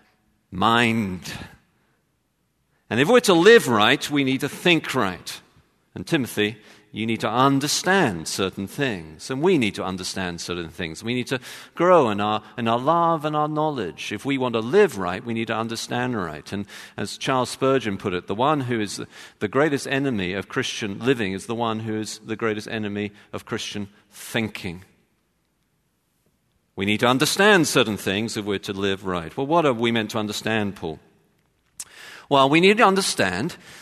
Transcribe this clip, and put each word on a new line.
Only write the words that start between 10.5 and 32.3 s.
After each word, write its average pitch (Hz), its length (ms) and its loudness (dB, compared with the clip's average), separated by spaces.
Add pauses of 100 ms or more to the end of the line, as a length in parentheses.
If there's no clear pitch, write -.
things. 80 340 -10
We 117 100 -4
need 123 140 -4
to 131 100 -4 (380)
grow 165 340 6
in 101 100 -2
our, 104 220 0 (160)
in 117 80 -2
our 117 140 2
love 165 440 2
and 151 120 -2
our 151 100 0
knowledge. 151 640 -4
If 104 140 -8
we 135 140 -2
want 123 160 -2
to 113 60 0
live 139 380 2
right, 92 260 -4
we 117 80 -6
need 113 140 -2
to 110 100 -4
understand 117 640 -4
right. 78 320 -8
And 101 140 -6 (300)
as 101 200 -8
Charles 127 340 -2
Spurgeon 127 460 0
put 95 160 -6
it, 90 140 -6
"The - 80 -6
one 139 280 0
who 120 180 -2
is 104 160 -6
the, - 100 -10 (320)
the - 80 -4
greatest 139 400 0
enemy 127 460 -2
of 95 160 -6
Christian 113 500 -6
living 113 340 0
is 95 140 -8
the 120 80 -4
one 113 260 -2
who 110 140 -6
is 107 320 -8
the 113 80 -6
greatest 107 320 -4
enemy 104 460 -6 (200)
of 104 140 -10
Christian 104 420 -8 (220)
thinking." 101 720 -6 (1900)
We 98 120 -2
need 104 140 2
to 123 60 4
understand 156 600 4
certain 110 300 2
things 107 380 -2
if 107 80 -4
we're 98 140 0
to 104 140 -8
live 98 340 -2
right. 87 300 -6
Well, 135 100 -4
what 160 180 2
are 143 80 4
we 117 200 2
meant 107 180 0
to 117 80 -4
understand, 104 560 -2
Paul? 80 240 -8 (1300)
Well, 135 200 6